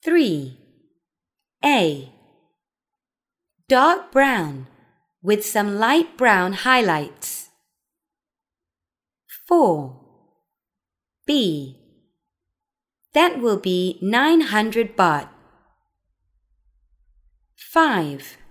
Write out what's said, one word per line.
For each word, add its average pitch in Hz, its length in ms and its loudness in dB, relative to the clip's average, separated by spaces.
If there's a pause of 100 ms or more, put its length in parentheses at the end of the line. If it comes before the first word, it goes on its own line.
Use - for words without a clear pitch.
Three. 180 520 -2 (1080)
A. 165 480 0 (1500)
Dark 285 420 2
brown 180 580 -2 (540)
with 208 240 -2
some 202 340 -4
light 294 360 0
brown 196 380 2
highlights. 190 960 -2 (2000)
Four. 156 520 0 (1300)
B. 160 500 -2 (1400)
That 330 280 2
will 220 160 0
be 185 440 -2
nine 269 400 2
hundred 220 540 -2
baht. 156 320 0 (2500)
Five. 190 640 -2 (140)